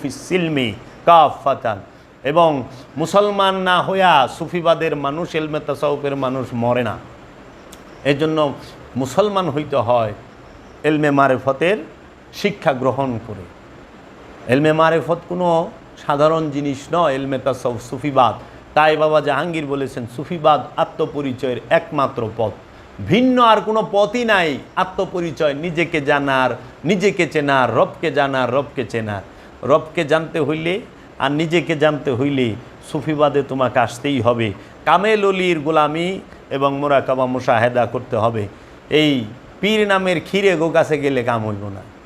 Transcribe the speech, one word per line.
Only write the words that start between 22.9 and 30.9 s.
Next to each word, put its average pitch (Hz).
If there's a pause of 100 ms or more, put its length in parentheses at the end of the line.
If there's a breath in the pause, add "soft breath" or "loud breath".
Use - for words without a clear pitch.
ভিন্ন 247
আর 220
কোনো 208
পথই 208
নাই 175 (180)
আত্মপরিচয়, 175
নিজেকে 160
জানার, 139 (340 loud breath)
নিজেকে 175
চেনার, 135
রবকে 143
জানার, 131
রবকে 135
চেনার।" 107 (400 loud breath)
রবকে 160
জানতে 156
হইলে 160 (380 loud breath)